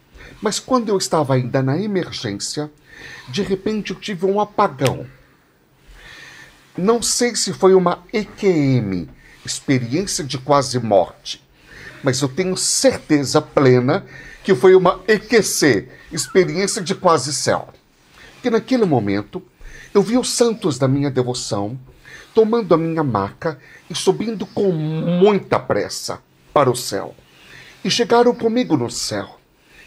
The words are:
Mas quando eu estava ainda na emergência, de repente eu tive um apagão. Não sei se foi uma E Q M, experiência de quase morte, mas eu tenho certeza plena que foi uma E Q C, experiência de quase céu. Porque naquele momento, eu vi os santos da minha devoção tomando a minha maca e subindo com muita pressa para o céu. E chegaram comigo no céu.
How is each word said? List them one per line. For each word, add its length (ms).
Mas 160
quando 300
eu 100
estava 360
ainda 280
na 180
emergência, 880
de 120
repente 520
eu 40
tive 300
um 140
apagão. 640
Não 240
sei 360
se 160
foi 200
uma 400
E 120
Q 240
M, 600
experiência 800
de 140
quase 420
morte, 600
mas 180
eu 80
tenho 280
certeza 840
plena 640
que 120
foi 200
uma 320
E 120
Q 240
C, 460
experiência 720
de 140
quase 360
céu. 360
Porque 160
naquele 340
momento, 560
eu 80
vi 160
os 120
santos 480
da 100
minha 220
devoção 680
tomando 400
a 40
minha 260
maca 540
e 60
subindo 520
com 260
muita 840
pressa 640
para 160
o 60
céu. 380
E 60
chegaram 440
comigo 420
no 140
céu. 480